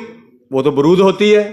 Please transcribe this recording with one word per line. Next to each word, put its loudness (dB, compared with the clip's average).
वो -4
तो 0
बरूद 2
होती 0
है। 2